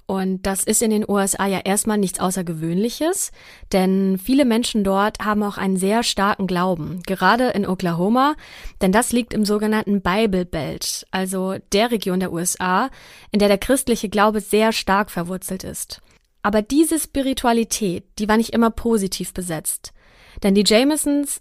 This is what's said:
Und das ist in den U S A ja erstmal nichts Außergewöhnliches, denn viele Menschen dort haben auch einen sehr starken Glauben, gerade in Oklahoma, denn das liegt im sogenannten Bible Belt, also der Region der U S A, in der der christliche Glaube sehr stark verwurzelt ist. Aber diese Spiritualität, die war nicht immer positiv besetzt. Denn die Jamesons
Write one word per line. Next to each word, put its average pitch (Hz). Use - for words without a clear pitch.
Und 190
das 190
ist 220
in 220
den 214
U 202
S 196
A 196
ja 190
erstmal 208
nichts 196
Außergewöhnliches, 185
denn 190
viele 269
Menschen 226
dort 196
haben 208
auch 202
einen 190
sehr 208
starken 202
Glauben, 175
gerade 208
in -
Oklahoma, 185
denn 190
das 233
liegt 233
im 214
sogenannten 214
Bible 185
Belt, -
also 190
der 220
Region 190
der 185
U 170
S 175
A, 185
in 208
der 202
der 202
christliche 233
Glaube 208
sehr 214
stark 196
verwurzelt 185
ist. -
Aber 214
diese 302
Spiritualität, 233
die 208
war 220
nicht 226
immer 226
positiv 202
besetzt. -
Denn 196
die 208
Jamesons 285